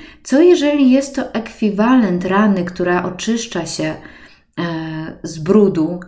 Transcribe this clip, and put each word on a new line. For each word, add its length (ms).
Co 180
jeżeli 500
jest 260
to 160
ekwiwalent 920
rany, 400
która 400
oczyszcza 600
się, 180
e, 1400
z 160
brudu, 680